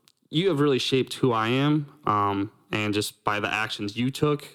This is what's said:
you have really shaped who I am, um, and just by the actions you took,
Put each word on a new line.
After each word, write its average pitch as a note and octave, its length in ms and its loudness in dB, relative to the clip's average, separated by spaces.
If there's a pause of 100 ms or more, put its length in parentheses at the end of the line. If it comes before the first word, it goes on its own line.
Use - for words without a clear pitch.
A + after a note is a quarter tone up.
(300)
you E3+ 180 0
have D3+ 120 2
really C#3+ 180 4
shaped C3 360 0
who B2+ 180 2
I A2 160 0
am, C#3+ 440 2 (140)
um, G2+ 440 0 (200)
and G#2+ 240 -2
just - 280 -4
by G#2 160 -2
the G#2 140 -4
actions G#2+ 460 -4
you B2+ 120 0
took, D3 440 0